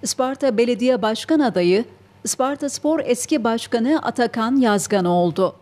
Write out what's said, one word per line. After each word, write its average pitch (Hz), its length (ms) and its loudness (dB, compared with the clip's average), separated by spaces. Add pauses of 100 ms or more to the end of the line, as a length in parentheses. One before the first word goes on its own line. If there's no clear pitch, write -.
Isparta 262 540 -2
Belediye 240 440 2
Başkan 226 380 0
adayı 190 460 2 (380)
Isparta 277 460 -4
Spor 302 360 -2
eski 247 380 -2
başkanı 233 600 0
Atakan 233 520 -2
Yazgan 208 500 2
oldu. 175 560 2